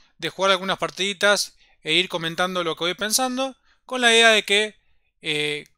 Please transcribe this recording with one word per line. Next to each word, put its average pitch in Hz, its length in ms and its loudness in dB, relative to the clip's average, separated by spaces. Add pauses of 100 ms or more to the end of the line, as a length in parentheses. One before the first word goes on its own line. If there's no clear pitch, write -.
(200)
de 151 100 -4
jugar 190 220 2
algunas 185 260 0
partiditas 190 800 0 (240)
e 156 120 -4
ir 180 160 2
comentando 180 540 -4
lo 160 120 -4
que - 80 -8
voy 175 100 -2
pensando, 254 640 -4 (280)
con 254 160 -6
la 233 120 4
idea 226 160 8
de 214 160 4
que, 208 340 -2 (440)
eh, 147 440 -6 (100)